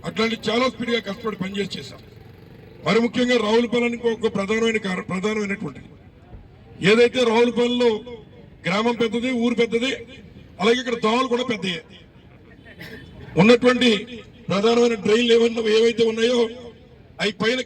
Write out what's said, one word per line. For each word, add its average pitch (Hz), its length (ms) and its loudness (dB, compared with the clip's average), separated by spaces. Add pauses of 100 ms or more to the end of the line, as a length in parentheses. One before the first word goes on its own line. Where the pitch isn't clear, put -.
అట్లాంటి 220 300 -2 (100)
చాలా 240 240 0
స్పీడ్గా 240 360 -4
కష్టపడి 202 360 -8
పనిచేసి 196 340 -6
చేశాం. - 220 -16 (840)
మరి 202 200 2
ముఖ్యంగా 247 400 2
రావులపాలెం 233 500 2
ఇంకొక 226 420 -2
ప్రధానమైన 220 480 -2
కార-, 185 260 -6
ప్రధానమైనటువంటిది 196 760 -6 (1040)
ఏదైతే 240 280 4 (120)
రావులపాలెంలో 240 580 2 (760)
గ్రామం 220 360 -2
పెద్దది, 233 300 -2 (120)
ఊరు 240 180 0
పెద్దది, 233 300 0 (680)
అలాగే 233 220 4
ఇక్కడ 233 220 -4
దోమలు 247 300 2
కూడా 247 180 -2
పెద్దయే. 180 300 -6 (1600)
ఉన్నటువంటి 247 460 6 (600)
ప్రధానమైన 233 460 2 (100)
డ్రైన్లు 233 320 4
ఏమన్నా, 233 260 2 (160)
ఏవైతే 233 320 2
ఉన్నాయో 233 300 0 (800)
అవి 196 200 -2
పైన 233 260 0